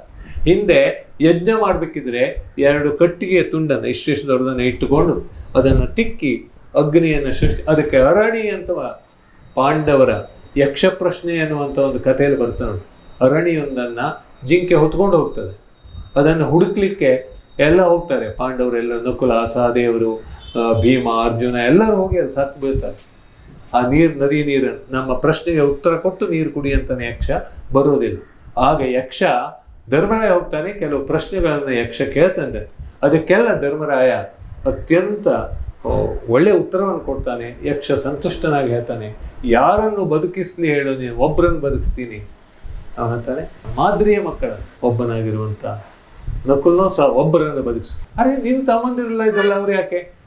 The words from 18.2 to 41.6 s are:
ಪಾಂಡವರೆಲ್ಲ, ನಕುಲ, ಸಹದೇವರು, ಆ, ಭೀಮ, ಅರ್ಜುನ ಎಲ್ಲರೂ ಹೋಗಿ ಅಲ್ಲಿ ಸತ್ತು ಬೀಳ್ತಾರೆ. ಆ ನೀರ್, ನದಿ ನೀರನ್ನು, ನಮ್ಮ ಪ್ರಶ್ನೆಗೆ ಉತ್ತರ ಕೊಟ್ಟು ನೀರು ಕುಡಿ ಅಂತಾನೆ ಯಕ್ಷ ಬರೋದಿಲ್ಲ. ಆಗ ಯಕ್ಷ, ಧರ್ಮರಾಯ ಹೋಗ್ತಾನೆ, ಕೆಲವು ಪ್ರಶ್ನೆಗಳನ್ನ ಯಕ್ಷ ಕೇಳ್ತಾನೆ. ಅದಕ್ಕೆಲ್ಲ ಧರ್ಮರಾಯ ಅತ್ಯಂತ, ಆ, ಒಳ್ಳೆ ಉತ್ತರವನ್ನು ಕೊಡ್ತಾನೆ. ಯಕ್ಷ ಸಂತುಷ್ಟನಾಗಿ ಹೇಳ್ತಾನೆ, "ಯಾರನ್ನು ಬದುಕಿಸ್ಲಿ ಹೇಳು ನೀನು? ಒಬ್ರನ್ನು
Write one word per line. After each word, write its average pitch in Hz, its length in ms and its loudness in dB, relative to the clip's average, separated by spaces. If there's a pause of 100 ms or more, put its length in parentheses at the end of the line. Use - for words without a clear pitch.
ಪಾಂಡವರೆಲ್ಲ, 120 800 -2
ನಕುಲ, 117 360 0
ಸಹದೇವರು, 117 720 0 (440)
ಆ, 113 200 2
ಭೀಮ, 120 280 2 (160)
ಅರ್ಜುನ 120 300 -2
ಎಲ್ಲರೂ 180 420 4
ಹೋಗಿ 185 220 0
ಅಲ್ಲಿ 135 140 -2
ಸತ್ತು 139 280 -4
ಬೀಳ್ತಾರೆ. 135 480 -6 (680)
ಆ 123 160 2
ನೀರ್, 151 280 4
ನದಿ 143 260 0
ನೀರನ್ನು, 131 500 -2
ನಮ್ಮ 131 200 -2
ಪ್ರಶ್ನೆಗೆ 156 460 0
ಉತ್ತರ 143 360 0
ಕೊಟ್ಟು 185 300 -2
ನೀರು 160 240 -2
ಕುಡಿ 139 220 -4
ಅಂತಾನೆ 127 340 -2
ಯಕ್ಷ 117 240 -6 (420)
ಬರೋದಿಲ್ಲ. 131 460 2 (400)
ಆಗ 139 260 2
ಯಕ್ಷ, 127 380 -2 (680)
ಧರ್ಮರಾಯ 202 400 2
ಹೋಗ್ತಾನೆ, 180 420 -2
ಕೆಲವು 147 340 -4
ಪ್ರಶ್ನೆಗಳನ್ನ 147 720 -2
ಯಕ್ಷ 117 240 -4
ಕೇಳ್ತಾನೆ. 139 680 0 (320)
ಅದಕ್ಕೆಲ್ಲ 170 580 2
ಧರ್ಮರಾಯ 143 500 0 (560)
ಅತ್ಯಂತ, 190 600 0
ಆ, - 600 -4 (400)
ಒಳ್ಳೆ 147 220 4
ಉತ್ತರವನ್ನು 185 500 0
ಕೊಡ್ತಾನೆ. 123 680 -6
ಯಕ್ಷ 143 240 -2
ಸಂತುಷ್ಟನಾಗಿ 139 760 -2
ಹೇಳ್ತಾನೆ, 117 480 -6 (280)
"ಯಾರನ್ನು 190 600 2
ಬದುಕಿಸ್ಲಿ 170 640 -2
ಹೇಳು 139 300 0
ನೀನು? 120 180 -8
ಒಬ್ರನ್ನು 156 440 2